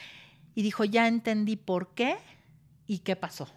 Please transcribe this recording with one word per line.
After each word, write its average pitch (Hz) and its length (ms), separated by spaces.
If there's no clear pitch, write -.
Y 220 80
dijo, 214 220
"Ya 226 240
entendí 220 480
por 185 380
qué 269 220
y 196 140
qué 185 160
pasó". 165 400